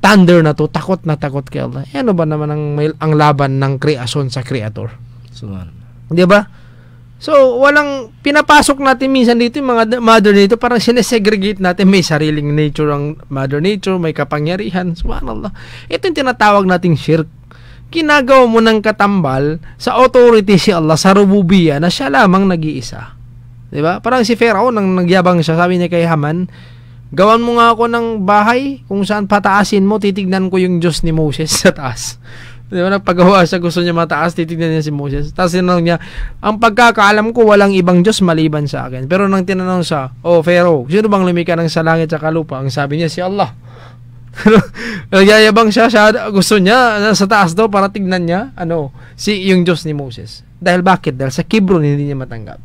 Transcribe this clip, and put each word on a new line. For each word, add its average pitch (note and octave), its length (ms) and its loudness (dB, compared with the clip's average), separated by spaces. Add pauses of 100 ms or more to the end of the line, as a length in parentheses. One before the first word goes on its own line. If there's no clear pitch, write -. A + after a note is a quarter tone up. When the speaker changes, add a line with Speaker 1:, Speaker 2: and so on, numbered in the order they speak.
Speaker 1:
thunder F3+ 400 6
na D3+ 120 0
to, D#3 120 -2
takot F3 400 -6
na D#3 80 -2
takot C#3 320 -8
kay C#3 160 -10
Allah. C3 280 -10
Eh, C#4 120 -6
ano A3+ 120 0
ba E3+ 120 0
naman D3+ 240 -4
ang, D3+ 120 -4 (120)
may, D3+ 240 -2
ang D#3 160 0
laban C#3+ 440 0
ng C#3 200 -2
kreasyon C3 560 -4
sa C3 80 -8
Creator? A2 520 -8 (360)
Speaker 2:
Subhanallah. - 800 -16
Speaker 1:
Di F3 160 2
ba? G3+ 160 4 (800)
So, C4 400 2
walang, C#4+ 480 0 (100)
pinapasok C#4+ 600 2
natin C4 320 0
minsan A#3+ 240 2
dito A#3+ 240 -2
yung B3 160 0
mga A3+ 180 0
d-, A#3+ 60 -6
mother A3 320 4
nature, G3+ 240 4
parang A#3+ 240 0
sinesegregate G#3+ 800 0
natin, F#3+ 240 0
may F#3+ 160 4
sariling D3+ 500 -2
nature D3+ 380 -2
ang D3 260 -6 (140)
mother C#3 320 -4
nature, F#3+ 340 -2
may E3 140 -2
kapangyarihan. E3+ 840 -4
Subhanallah. - 640 -8 (320)
Ito - 240 -6
yung D#4 80 -6
tinatawag G#3+ 480 2
nating F3+ 320 0
shirk, D#3+ 320 -2 (640)
kinagawa C4+ 560 4
mo A3+ 80 4
ng A3 240 2
katambal E3+ 800 -2 (160)
sa - 240 -4
authority A#3 560 4
si G3+ 160 0
Allah, D#3+ 240 0
sa F#3+ 160 4
rububiyya, F#3+ 640 2
na D#3+ 80 0
siya C4+ 240 -2
lamang G3 400 2
nag-iisa. D3+ 640 -8 (560)
Di - 80 -8
ba? E3+ 240 -2
Parang A#3+ 240 0
si A#3 80 0
Pharaoh, A#3 400 0
nang F#3+ 240 0
nagyabang F3+ 400 2
siya, D#3+ 160 0
sabi F3 240 0
niya F3 80 0
kay E3+ 160 0
Haman, E3 480 -2 (640)
"Gawan G#3 240 4
mo A#3+ 200 0
nga A#3 120 4
ako A#3 160 0
ng A#3 200 -2 (200)
bahay A#3+ 640 0
kung G3 160 -2
saan G#3 240 -4
pataasin G3+ 560 2
mo, G#3 160 0
titignan F#3+ 480 -2
ko F#3 80 0
yung F3+ 240 0
Diyos E3+ 240 -2
ni D#3+ 80 0
Moses D#3 400 -2
<laughs> - 80 -4
sa F#3+ 80 4
taas." - 480 -8 (460)
Di F3+ 180 -4
ba? F#3+ 80 0
Nagpagawa F#3 560 2
siya, F3 160 -4
gusto E3+ 200 -4
niya F3 120 -2
mataas, E3 400 -2
titignan E3 400 -4
niya D#3 80 -2
si D3+ 80 -6
Moses. C#3+ 400 -6
Tapos F3+ 240 -2
tinanong F3+ 300 0
niya, E3+ 120 0 (460)
"Ang G#3 160 -4
pagkakaalam A3 720 2
ko, A#3 160 2
walang G3+ 240 4
ibang F3+ 320 2
Diyos G#3+ 200 0
maliban D#3+ 440 0
sa C3 240 -8
akin." B2+ 160 -10
Pero F#3+ 240 0
nang F#3+ 160 0
tinanong F#3 400 -4
siya, C3+ 240 -6 (160)
"Oh, E3+ 160 4
Pharaoh, F3 480 2
sino G#3+ 160 0
bang G3+ 160 0
lumikha F3 320 -2
ng E3 160 -2
sa D#3+ 160 -2
langit E3 240 0
at D#3 120 -6 (120)
lupa?" D#3 240 -6
Ang C3+ 160 -6
sabi C#3+ 240 -4
niya, E3+ 80 -2
"Si D#3+ 160 -6
Allah." F#3 320 -4 (800)
<laughs> G#3+ 800 0
Nagyayabang G#3+ 560 4
siya, A#3 160 2
siya, G#3+ 240 4 (200)
gusto G3+ 280 2
niya, G#3+ 400 2
nasa G3+ 280 0
taas F#3+ 280 2
daw G#3+ 160 0
para G3 200 0
tignan F#3 360 -4
niya, G3 320 -4
ano, E3 320 -6 (240)
si, G3 320 -4
yung F#3 160 2
Diyos E3+ 240 -2
ni D#3 80 -6
Moses. C3 480 -12 (160)
Dahil F3+ 240 0
bakit? F3+ 320 0
Dahil C3+ 160 -4
sa - 160 -6
kibro, F#3+ 320 2
hindi C#3+ 320 0
niya C#3 80 -8
matanggap. A2+ 460 -14